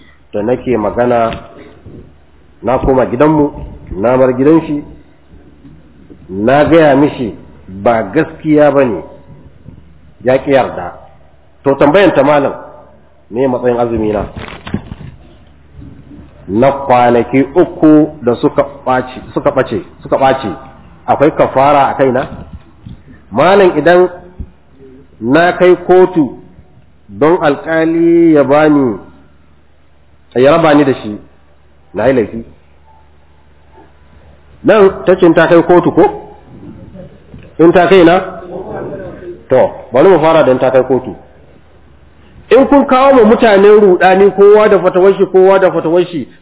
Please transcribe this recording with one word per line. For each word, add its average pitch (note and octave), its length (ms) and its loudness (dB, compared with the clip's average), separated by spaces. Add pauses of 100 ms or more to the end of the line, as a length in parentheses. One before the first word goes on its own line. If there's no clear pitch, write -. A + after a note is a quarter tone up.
(340)
da G#2 100 -8
nake B2 340 -2
magana, A#2 540 -2 (1300)
na A#2+ 160 -2
koma C3 260 0
gidanmu, C#3+ 460 0 (400)
na A2+ 260 -2
bar C3 160 2
gidan D3 320 2
shi, D3 180 -8 (1500)
na A#2 360 0
gaya D3+ 300 2
mishi C3 400 -2 (320)
ba A2 360 -4
gaskiya D3+ 680 -2
ba C3+ 140 2
ne, F#2 180 -6 (1200)
ya B2+ 140 0
ƙi C#3+ 140 -4
yarda. G#2+ 420 -2 (680)
To, C3+ 120 0
tambayan F#3+ 400 2
ta, C#3 80 2
malam, C#3 300 0 (760)
me B2 180 -4
matsayin B2 320 -2
azumi A2+ 340 -4
na? G2 100 -4 (2250)
Na A#2 240 0
kwanaki A#2+ 720 0 (140)
uku D3+ 680 0
da A#2 120 -2
suka C#3+ 300 -2 (200)
ɓaci, B2+ 360 -6 (120)
suka D3 180 -4
ɓace, A#2 300 -4 (200)
suka - 160 -4
ɓaci, C3 320 -2 (560)
akwai C#3 320 0
kafara C#3 500 0
a A2 60 -4
kaina? C3+ 340 -2 (1040)
Malam, E3+ 460 2
idan F3+ 300 2 (1120)
na D#3 380 0
kai F3+ 180 4 (120)
kotu F3+ 520 0 (720)
don C#3+ 320 0
alƙali E3 920 0
ya C#3+ 100 4
bani, C#3 560 0 (1400)
ya C3 160 4
raba D#3+ 220 2
ni D3 120 4
da C3 80 -2
shi, G#2+ 260 -14 (720)
na G2+ 140 -4
yi C3+ 60 2
laifi? A2+ 320 -4 (2250)
Nan G3 420 2
ta F3+ 120 2
ce F3 160 4
ta E3 140 2
kai E3+ 160 4
kotu F3 280 2
ko? F#3+ 140 2 (1500)
In E3 140 4
ta F3 140 2
kai F#3 180 4
na? F3+ 140 2 (1300)
To, A#2 220 2 (200)
bari C#3+ 180 2
mu E3+ 140 4
fara D#3+ 200 2
da C3 80 2
in B2+ 80 0
ta C3 120 -2
kai C3 160 2
kotu. A#2+ 280 -4 (1300)
In B3+ 180 4
kun C#4 200 2
kawo C4+ 260 2
mu A#3+ 120 4
mutane G#3 420 4
ruɗani, F#3+ 680 4
kowa G#3 340 4
da G3 100 2
fatawar F#3 380 0
shi, F#3+ 80 0
kowa F#3 340 2
da F#3 120 2
fatawar E3 360 -2
shi, C#3+ 200 -10 (140)